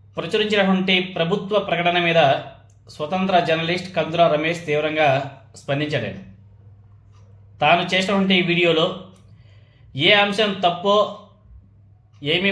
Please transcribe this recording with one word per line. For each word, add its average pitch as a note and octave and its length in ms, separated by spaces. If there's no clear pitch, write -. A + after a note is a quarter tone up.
ప్రచురించినటువంటి F#3+ 760
ప్రభుత్వ G3 520
ప్రకటన E3+ 300
మీద E3 120
స్వతంత్ర F#3 400
జర్నలిస్ట్ E3 500
కందుల D#3+ 260
రమేష్ D#3+ 300
తీవ్రంగా D3+ 440
స్పందించాడు. C#3 500
తాను E3 300
చేసినటువంటి F#3+ 440
వీడియోలో E3+ 380
ఏ D#3+ 160
అంశం G3+ 260
తప్పో F#3+ 300
ఏమీ F3+ 300